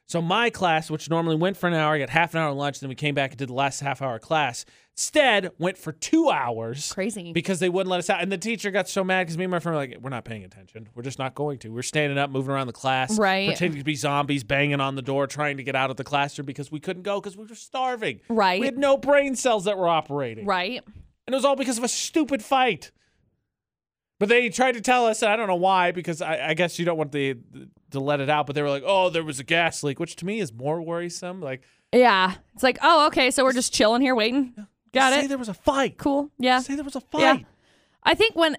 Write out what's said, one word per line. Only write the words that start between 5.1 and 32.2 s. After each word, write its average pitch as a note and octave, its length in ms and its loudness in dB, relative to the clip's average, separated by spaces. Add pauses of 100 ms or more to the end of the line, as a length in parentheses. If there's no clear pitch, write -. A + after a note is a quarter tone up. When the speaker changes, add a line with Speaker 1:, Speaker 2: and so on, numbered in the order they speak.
Speaker 1:
went F#3 180 -2
for - 160 -12
two D#4+ 380 2
hours B2 640 -2
Speaker 2:
Crazy. F#3+ 400 -6
Speaker 1:
because F3 260 -2
they F3+ 100 0
wouldn't F#3 200 0
let F3+ 80 0
us F3 140 -2
out. F3+ 100 -2
And F#3+ 100 -4
the G3 60 -2
teacher G#3 320 -6
got F#3 180 -2
so G3 160 -2
mad F#3 220 0
'cause E3 120 -8
me F#3 80 -4
and F#3 40 -4
my F3+ 80 0
friend E3 180 -2
were D3 60 -2
like, B2+ 200 -8
"We're C3+ 100 -8
not A#2 120 -8
paying A2 200 -10
attention. G2 500 -20
We're A#2+ 80 -12
just B2+ 160 -10
not C3 160 -4
going C#3+ 260 -6
to." A2+ 100 -14
We're A#2 120 -8
standing C#3+ 380 0
up, C#3 100 0
moving C3+ 220 -4
around C3+ 160 -2
the A#2 60 -8
class, C3 440 0
Speaker 2:
Right. G3 300 2
Speaker 1:
pretending E3+ 320 0
to C#3+ 40 -10
be D3+ 120 -2
zombies, C#3+ 480 0
banging C#3+ 380 0
on C3+ 120 -2
the C3+ 80 -6
door, C#3 240 -2
trying C#3+ 320 -4
to C3 60 -12
get C3 120 -4
out C3+ 140 0
of B2+ 80 -8
the C3+ 60 -8
classroom C#3+ 420 -2
because C#3 260 -10
we D#3 80 -8
couldn't F3+ 220 -8
go G3+ 180 -4
'cause F#3+ 160 -12
we G#3+ 100 -18
were A3 100 -20
starving. A#3 640 -4 (100)
Speaker 2:
Right. G3 300 2
Speaker 1:
We C4 80 0
had B3+ 100 -4
no C#4 200 4
brain C#4 380 4
cells A3 280 2
that G3 160 0
were F3+ 80 2
operating. C#3 580 0
Speaker 2:
Right. F#3+ 380 -2 (420)
Speaker 1:
And A#3+ 80 -4
it - 20 2
was C4 100 2
all C#4 100 4
because B3 240 -2
of A#3+ 40 -4
a B3+ 60 0
stupid C#4 540 -2
fight. B3+ 480 0 (1300)
But G3+ 100 2
they A#3+ 200 4
tried B3 240 2
to A#3 80 -10
tell B3 260 4
us, A3 140 0
and A3 100 4
I G#3 40 2
don't A3+ 120 -2
know F#3 80 2
why, F3+ 360 4
because E3+ 300 -4
I, D#3+ 280 -2
I D#3+ 40 0
guess E3+ 260 0
you F3 60 -2
don't E3+ 120 0
want D3+ 140 -2
the, C#3 220 0
the, C3 340 -18 (240)
to C#3 80 -6
let C#3+ 220 0
it C3+ 80 -2
out, D3+ 180 2
but C#3 80 -6
they D3 60 0
were C#3+ 80 0
like, C#3 160 -2
"Oh, F#3+ 240 4
there E3 140 -2
was D3+ 160 -8
a C#3 40 -10
gas E3 400 0
leak," C#3+ 160 -4
which - 180 -8
to - 80 -10
me G#3 140 -4
is C#3+ 140 -6
more C#3+ 280 -4
worrisome. F3 600 -8
Like, C3 200 -8 (300)
Speaker 2:
Yeah. G3 440 6 (180)